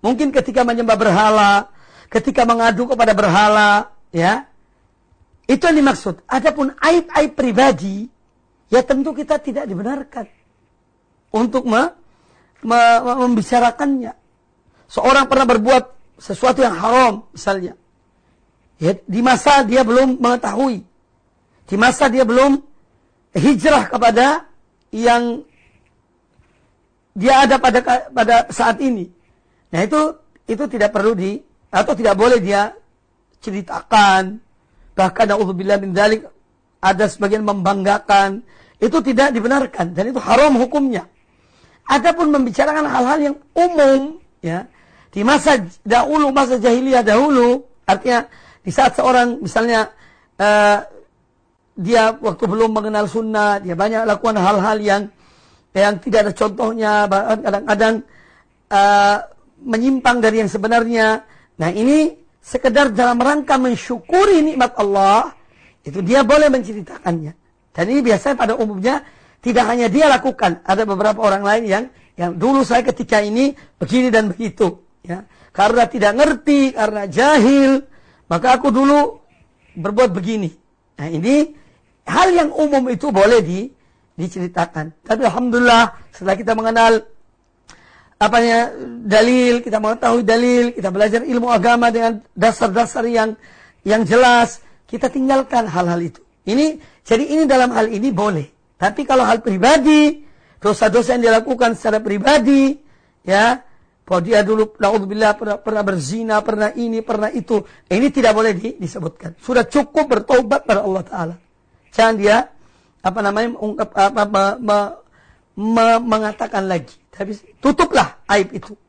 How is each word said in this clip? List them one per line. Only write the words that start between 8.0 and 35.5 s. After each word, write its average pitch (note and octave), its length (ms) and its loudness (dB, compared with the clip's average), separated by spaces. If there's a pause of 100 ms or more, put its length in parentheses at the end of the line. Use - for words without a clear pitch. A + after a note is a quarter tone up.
ya B3 160 2
tentu C#4 320 -2
kita D4 240 -4
tidak C#4 240 -8
dibenarkan A#3 640 -10 (1040)
untuk B3 320 -2
me-, B3 240 0 (720)
me-, A#3 400 4
me-, B3 160 -4
membicarakannya. B3 960 0 (800)
Seorang C4+ 320 2
pernah C4+ 240 2
berbuat A#3+ 360 2 (360)
sesuatu B3 400 -2
yang A3 160 0
haram, A3 560 2
misalnya. G3 400 -6 (1040)
Ya, D#3+ 160 -2 (160)
di A3 160 -2
masa C4+ 400 4
dia A#3+ 220 2
belum B3+ 340 2
mengetahui, A#3+ 640 -2 (800)
di G3 160 -8
masa B3 320 2
dia B3+ 160 2
belum C4+ 320 2 (720)
hijrah B3+ 560 2
kepada B3 600 0 (420)
yang A#3+ 480 0 (1800)
dia C4 320 4
ada C4+ 80 4
pada B3+ 240 2
ka-, B3 320 -4
pada A#3 400 2
saat A#3 320 -2
ini. G#3+ 240 -4 (680)
Nah, E3+ 80 0
itu, G#3+ 160 -2 (480)
itu A3+ 240 -6
tidak G#3 240 -2
perlu G#3 240 0
di-, G3 240 -6 (280)
atau G3 280 -2
tidak G#3+ 160 2
boleh A#3 240 4
dia G3+ 360 -2 (680)
ceritakan. F#3+ 960 0 (560)
Bahkan, F#3+ 400 0
naudzubillah G3 480 -2